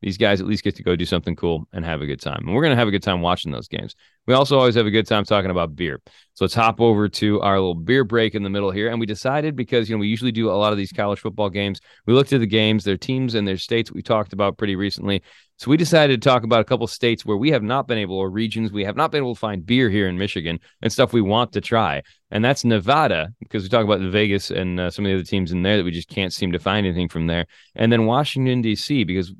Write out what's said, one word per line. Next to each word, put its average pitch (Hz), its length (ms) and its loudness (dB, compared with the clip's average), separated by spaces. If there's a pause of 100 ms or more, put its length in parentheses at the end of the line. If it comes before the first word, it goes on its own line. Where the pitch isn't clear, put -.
these 98 160 -4
guys 101 220 4
at 92 80 -4
least 104 160 -2
get 101 100 0
to - 80 -18
go 90 140 0
do 85 80 -2
something 85 320 -2
cool 82 360 -4
and 85 120 -8
have 80 180 -4
a 76 40 -4
good 67 140 -6
time. - 240 -8
And 87 100 -4
we're 139 80 2
gonna 147 140 2
have 120 120 4
a - 20 -2
good 98 140 0
time 90 180 0
watching 85 300 -2
those 58 160 -10
games. - 260 -10 (320)
We 123 80 4
also 135 220 4
always 127 200 4
have 113 100 4
a 104 40 0
good 104 160 2
time 104 180 0
talking 95 260 2
about 85 240 -2
beer. 71 260 -6 (340)
So 98 100 0
let's 92 100 0
hop 113 260 2
over 107 280 4
to 104 320 0
our 98 160 2
little 92 180 2
beer 120 300 2
break 110 320 0
in 101 80 -4
the 98 60 -4
middle 101 200 -2
here. 104 180 -2
And 117 120 -4
we 113 60 -2
decided, 139 500 -4
because, 117 340 -2
you 113 60 -2
know, 104 40 -2
we 101 60 0
usually 113 240 -2
do 113 180 0
a 95 40 2
lot 104 180 2
of 104 80 0
these 98 140 -6
college 101 260 -2
football 104 320 -4
games, 101 300 -4 (260)
we 113 80 4
looked 139 180 4
at 135 60 4
the 113 80 2
games, 107 380 2
their 98 120 0
teams 131 380 -4
and 104 140 0
their 95 80 -2
states 117 340 -2
we 85 100 -10
talked 107 320 -2
about 98 260 0
pretty 101 180 -2
recently. 101 460 -2 (360)
So 127 140 -2
we 156 40 6
decided 151 460 4
to 139 60 2
talk 123 160 4
about 113 160 4
a 107 40 2
couple 117 220 -2
states 117 400 -2
where 107 100 0
we 131 140 0
have 120 140 0
not 127 240 -2
been 113 100 -2
able, 95 180 -4
or 95 140 -2
regions 110 400 -4
we 104 140 -4
have 101 120 -6
not 147 140 0
been 151 80 -2
able 123 160 -4
to - 60 -12
find 101 260 -6
beer 120 240 4
here 98 180 2
in 90 100 -4
Michigan 85 420 -4 (220)
and 110 100 0
stuff 123 200 2
we 120 80 4
want 107 340 0
to 101 60 -4
try. 80 420 0 (280)
And 107 140 0
that's 131 200 0
Nevada, 110 760 0
because 101 240 -6
we 95 40 -10
talk 113 160 2
about 101 160 2
Vegas 98 520 0
and, 90 260 -2
uh, 90 120 -2
some 104 140 -4
of 98 60 0
the 95 60 2
other 90 80 -2
teams 92 260 -2
in 90 120 0
there 101 140 2
that 92 80 2
we 90 60 -4
just 82 180 -8
can't 95 240 -4
seem 90 200 -2
to 87 80 -2
find 98 260 0
anything 87 220 0
from 82 180 -4
there. 85 200 -2 (280)
And 113 160 2
then 113 160 4
Washington, 127 560 0
D 110 140 0
C, 139 260 -2
because 92 380 -4